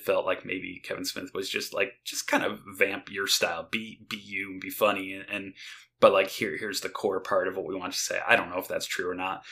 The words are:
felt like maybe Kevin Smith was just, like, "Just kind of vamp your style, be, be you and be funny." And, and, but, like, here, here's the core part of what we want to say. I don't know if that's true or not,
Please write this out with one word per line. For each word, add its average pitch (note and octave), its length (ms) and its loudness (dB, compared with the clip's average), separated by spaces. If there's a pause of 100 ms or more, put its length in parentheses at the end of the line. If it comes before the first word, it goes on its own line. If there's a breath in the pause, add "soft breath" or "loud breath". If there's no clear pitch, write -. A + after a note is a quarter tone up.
felt F#2+ 220 4
like F#2 180 0
maybe F#2 400 -6
Kevin G2 200 -6
Smith - 280 -6
was F#2+ 160 -4
just, G#2 240 -4
like, - 200 0 (120)
"Just - 220 -6
kind - 160 2
of G#2 180 -2 (160)
vamp G2 340 0
your G2 160 -2
style, E2+ 440 0
be, A2 380 -6
be A2 80 -6
you G2 340 -6
and F#2 100 -10
be F#2 100 -8
funny." F#2+ 420 2
And, F#2+ 180 -10
and, G2 240 -6 (460 loud breath)
but, G#2 120 12
like, G2 160 6
here, F#2 300 -2
here's G2+ 220 -4
the F#2 80 -6
core F#2+ 320 0
part F#2 280 2
of F#2 80 -4
what F#2 100 -4
we F#2+ 80 -4
want F#2 180 -4
to - 60 -4
say. - 280 -2
I A2+ 100 8
don't E2+ 140 -2
know F2+ 80 -2
if F#2 100 -4
that's E2+ 180 -2
true F2+ 220 -2
or F2+ 60 -2
not, F#2 380 -4